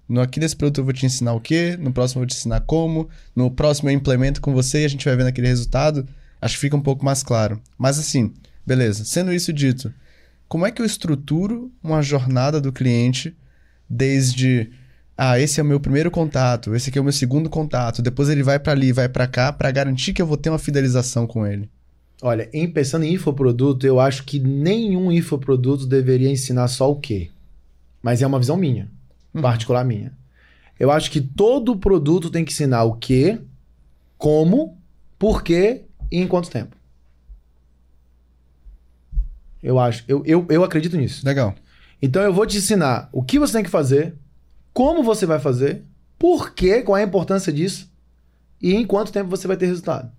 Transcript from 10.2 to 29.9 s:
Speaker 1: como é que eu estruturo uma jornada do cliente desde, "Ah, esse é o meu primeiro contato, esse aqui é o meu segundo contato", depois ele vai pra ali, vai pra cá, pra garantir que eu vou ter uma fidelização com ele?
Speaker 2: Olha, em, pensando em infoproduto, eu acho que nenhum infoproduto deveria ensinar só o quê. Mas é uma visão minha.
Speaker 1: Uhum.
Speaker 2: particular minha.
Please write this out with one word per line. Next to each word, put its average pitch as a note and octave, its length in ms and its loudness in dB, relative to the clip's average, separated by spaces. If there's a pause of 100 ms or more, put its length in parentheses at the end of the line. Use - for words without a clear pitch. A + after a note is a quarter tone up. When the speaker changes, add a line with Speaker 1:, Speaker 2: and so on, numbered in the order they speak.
Speaker 1:
como E3+ 180 -2
é A#3 60 0
que A#3 100 -6
eu A3+ 40 0
estruturo F#3 840 -4 (100)
uma D#3 200 0
jornada C#3 580 0
do C3+ 140 -2
cliente B2+ 600 0 (560)
desde, B2+ 800 2 (480)
"Ah, B2+ 220 2
esse D3+ 220 0
é - 20 2
o - 20 0
meu C#3+ 140 2
primeiro D3 320 0
contato, B2 640 0
esse C3 140 -2
aqui C3 80 -2
é C#3 40 2
o C3+ 40 2
meu C#3+ 80 2
segundo C#3+ 360 0
contato", B2+ 520 -4
depois B2+ 260 0
ele D3 160 2
vai C#3 160 2
pra D3 140 0
ali, C3+ 180 4
vai B2 160 2
pra B2+ 200 0
cá, C3 260 0
pra C#3 180 -2
garantir C3+ 400 -2
que F#3 100 0
eu F3 40 2
vou D3+ 100 0
ter D3+ 140 -2
uma D#3+ 100 0
fidelização B2+ 640 0
com G#2+ 220 -4
ele? G2+ 220 -6 (520)
Speaker 2:
Olha, A#2 300 -2
em, E3 180 -2
pensando D#3 360 0
em D#3+ 80 0
infoproduto, C3 760 0
eu C3 100 6
acho C3 280 2
que C#3+ 140 -4
nenhum F3+ 720 0
infoproduto C3+ 800 0
deveria C3 420 2
ensinar B2+ 380 0
só C3 240 0
o D3 80 -4
quê. F#2+ 300 -6 (720)
Mas A#2+ 200 2
é C3+ 60 2
uma C#3 100 0
visão C3 200 0
minha. B2 340 -2 (420)
Speaker 1:
Uhum. D#3+ 80 -4
Speaker 2:
particular B2 420 0
minha. G#2+ 300 -4 (680)